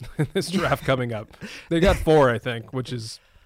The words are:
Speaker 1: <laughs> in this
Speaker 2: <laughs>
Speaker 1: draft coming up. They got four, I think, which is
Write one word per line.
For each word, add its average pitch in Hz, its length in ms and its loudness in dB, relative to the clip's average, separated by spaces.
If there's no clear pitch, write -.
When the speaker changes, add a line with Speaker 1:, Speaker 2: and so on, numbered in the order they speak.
Speaker 1:
<laughs> - 160 -12
in 151 160 0
this 175 180 -4
Speaker 2:
<laughs> - 0 -
Speaker 1:
draft 160 320 -2
coming 127 300 -2
up. 107 160 -10
They 165 100 0
got 185 160 4
four, 151 340 6
I 123 100 0
think, 117 340 -8
which 127 180 -6
is 113 280 -10